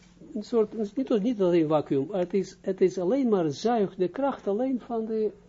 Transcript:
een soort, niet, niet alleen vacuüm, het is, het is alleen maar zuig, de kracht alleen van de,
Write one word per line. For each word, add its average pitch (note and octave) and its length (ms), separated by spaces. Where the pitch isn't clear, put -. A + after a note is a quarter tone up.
een G#3 100
soort, G#3+ 520
niet, C4+ 260
niet G#3+ 200
alleen F3 260
vacuüm, D3 440
het F3+ 220
is, F#3+ 280
het F#3+ 200
is F#3 160
alleen A#3 320
maar F3 220
zuig, G#3+ 440
de F3+ 120
kracht C4 400
alleen A#3+ 320
van A3+ 260
de, G#3+ 260